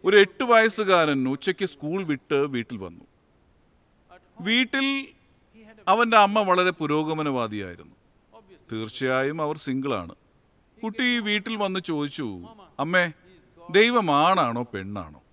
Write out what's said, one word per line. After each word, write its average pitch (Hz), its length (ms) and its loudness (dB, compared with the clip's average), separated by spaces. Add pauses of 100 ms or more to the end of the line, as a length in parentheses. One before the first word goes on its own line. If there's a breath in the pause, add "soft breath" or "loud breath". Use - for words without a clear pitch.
ഒരു 190 140 6
എട്ട് 202 260 4
വയസ്സുകാരൻ 190 840 4
ഉച്ചയ്ക്ക് 180 360 -4
സ്കൂൾ 175 380 -6
വിട്ട് 151 320 -4
വീട്ടിൽ 127 420 -4
വന്നു. 87 280 -16 (1400)
വീട്ടിൽ 269 680 -2 (800)
അവൻ്റെ 226 300 4
അമ്മ 208 240 6
വളരെ 180 300 2
പുരോഗമനവാദിയായിരുന്നു. 131 1200 -4 (760)
തീർച്ചയായും 131 720 -4
അവർ 151 160 -4
സിംഗിളാണ്. 127 580 -6 (680)
കുട്ടി 240 360 -2
വീട്ടിൽ 208 360 -4
വന്ന് 190 240 -4
ചോദിച്ചു, 147 600 -6 (400)
"അമ്മേ, 170 320 0 (600)
ദൈവം 214 400 4
ആണാണോ 143 520 2
പെണ്ണാണോ?" 95 680 -12